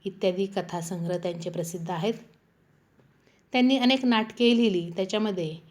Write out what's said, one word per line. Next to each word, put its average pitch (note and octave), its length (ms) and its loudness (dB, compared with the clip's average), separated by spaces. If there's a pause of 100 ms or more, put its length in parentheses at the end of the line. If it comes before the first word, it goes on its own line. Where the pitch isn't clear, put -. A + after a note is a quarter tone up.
इत्यादी F#3+ 420 -2
कथासंग्रह F3 680 -4
त्यांचे E3+ 340 -6
प्रसिद्ध E3+ 400 -6
आहेत. F#3 240 -2 (1400)
त्यांनी B3+ 260 4
अनेक C4 260 4
नाटके A#3 520 4
लिहिली, F#3 340 2
त्याच्यामध्ये F#3+ 680 -4 (140)